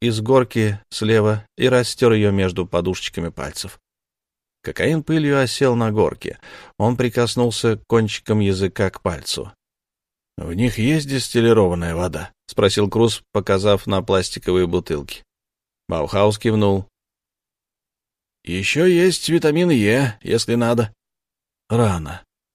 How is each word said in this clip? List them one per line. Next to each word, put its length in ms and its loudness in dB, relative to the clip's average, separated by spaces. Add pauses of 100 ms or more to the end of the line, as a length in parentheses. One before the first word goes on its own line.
из 200 -2
горки 600 0 (100)
слева 560 0 (100)
и 120 2
растёр 440 2
её 200 2
между 340 0
подушечками 640 -4
пальцев. 500 -12 (840)
Кокаин 420 -2
пылью 360 0
осел 360 0
на 160 0
горке. 480 -2 (380)
Он 180 2
прикоснулся 920 0
кончиком 540 0
языка 500 0
к 120 -16
пальцу. 500 -6 (840)
"В 180 -8
них 240 0
есть 300 0
дистиллированная 880 2
вода?" — 380 -6 (140)
спросил 420 0
Круз, 340 0 (100)
показав 540 0
на 160 -2
пластиковые 640 0
бутылки. 580 -6 (640)
Баухаус 500 0
кивнул. 480 0 (1600)
"Ещё 420 -2
есть 420 2
витамин 420 2
Е, 520 2
если 320 -2
надо". 400 0 (720)
"Рано". 560 -2 (300)